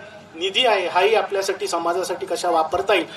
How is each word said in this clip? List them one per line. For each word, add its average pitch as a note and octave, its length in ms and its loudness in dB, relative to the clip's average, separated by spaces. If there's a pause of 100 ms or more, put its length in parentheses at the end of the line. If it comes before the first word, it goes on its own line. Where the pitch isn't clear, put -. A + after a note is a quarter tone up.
(360)
निधी G3 300 0
आहे G3 220 4
हाही G3 280 4
आपल्यासाठी, G3 520 -2
समाजासाठी F3 580 -2
कशा F3 240 -2
वापरता F3 440 2
येईल. E3+ 120 2 (120)